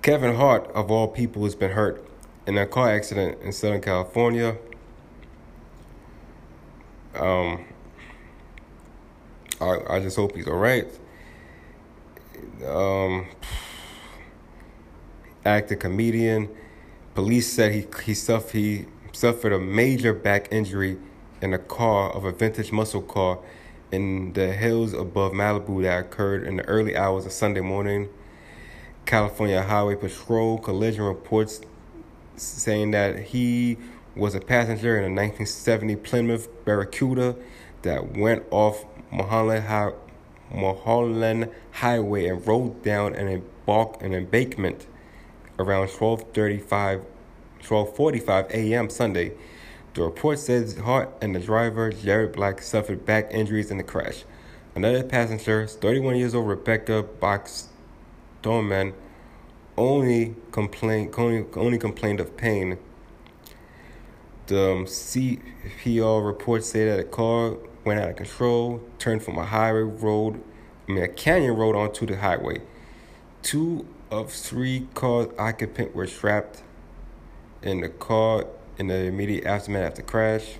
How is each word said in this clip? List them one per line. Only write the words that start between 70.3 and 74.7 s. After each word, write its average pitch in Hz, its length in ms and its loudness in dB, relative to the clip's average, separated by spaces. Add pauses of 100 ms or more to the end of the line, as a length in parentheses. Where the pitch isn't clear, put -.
I 98 60 -2
mean, 95 100 2
a 92 40 0
canyon 151 480 2
road 110 200 4
onto 104 300 -2
the 101 120 -2
highway. 95 440 0 (800)
Two 160 420 0 (240)
of 107 220 -4
three 127 640 -4